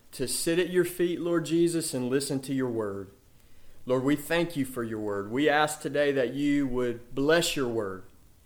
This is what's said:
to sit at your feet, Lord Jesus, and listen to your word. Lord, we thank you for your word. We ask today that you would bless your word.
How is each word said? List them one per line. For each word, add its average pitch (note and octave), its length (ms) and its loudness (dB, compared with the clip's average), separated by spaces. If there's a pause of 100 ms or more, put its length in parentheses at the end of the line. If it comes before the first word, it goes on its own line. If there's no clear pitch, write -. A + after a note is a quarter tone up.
(140)
to B2+ 140 -4
sit - 300 0
at F3 140 0
your F3+ 120 4
feet, F3 380 -2
Lord E3+ 240 0
Jesus, E3 480 2
and B2+ 160 -2
listen C3+ 320 0
to C#3 120 -6
your C3 160 0
word. G2+ 400 -4 (760)
Lord, B2+ 180 2
we C#3+ 120 4
thank E3 400 0
you C3+ 100 0
for B2 180 -6
your A2 160 -4
word. G2+ 300 -2
We C#3 180 2
ask D3+ 340 2
today C#3+ 320 2
that B2+ 200 2
you C#3+ 320 2
would B2 480 -2
bless D#3+ 420 2
your C3+ 120 0
word. G2+ 380 -4 (400)